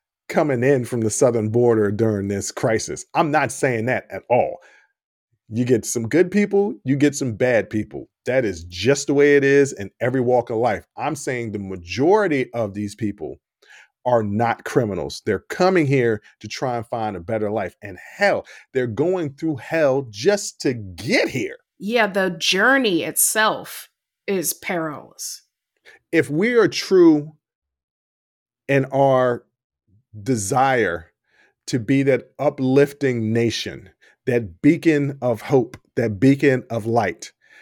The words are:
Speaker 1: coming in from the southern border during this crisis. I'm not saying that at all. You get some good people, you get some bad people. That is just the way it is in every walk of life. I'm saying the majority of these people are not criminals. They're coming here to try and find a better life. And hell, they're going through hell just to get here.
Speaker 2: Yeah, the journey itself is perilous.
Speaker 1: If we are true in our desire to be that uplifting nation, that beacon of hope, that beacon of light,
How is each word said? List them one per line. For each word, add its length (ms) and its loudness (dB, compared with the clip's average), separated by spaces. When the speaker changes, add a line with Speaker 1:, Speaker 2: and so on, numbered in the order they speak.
Speaker 1:
coming 360 0
in 220 4
from 160 -4
the 80 0
southern 400 2
border 420 4
during 360 0
this 220 -4
crisis. 540 -4
I'm 160 2
not 220 0
saying 340 -2
that 240 -2
at 180 -10
all. 300 0
You 160 -2
get 200 2
some 240 -6
good 240 0
people, 420 0
you 120 0
get 180 2
some 200 -6
bad 360 0
people. 380 -8
That 200 0
is 200 -4
just 420 -2
the 80 0
way 220 6
it 80 4
is 280 4
in 180 -12
every 200 -2
walk 300 0
of 60 -4
life. 280 0
I'm 180 -6
saying 380 -8
the 80 -6
majority 920 0
of 220 -6
these 220 -8
people 400 -8
are 200 2
not 400 -2
criminals. 600 -2
They're 140 -2
coming 480 0
here 340 0
to 80 -14
try 280 -6
and 100 -6
find 300 -6
a 40 -10
better 320 -4
life. 280 -6
And 160 -14
hell, 280 0
they're 140 0
going 460 -2
through 220 -4
hell 540 0
just 520 -2
to 120 0
get 540 -4
here. 300 -8
Speaker 2:
Yeah, 300 0
the 220 0
journey 720 2
itself 840 -2
is 260 -2
perilous. 920 -8
Speaker 1:
If 180 2
we 260 0
are 140 4
true 680 4
in 180 2
our 580 2
desire 880 0
to 120 -2
be 260 0
that 340 2
uplifting 920 2
nation, 580 -2
that 360 -2
beacon 600 2
of 200 0
hope, 340 0
that 240 -2
beacon 500 4
of 160 -6
light, 460 -2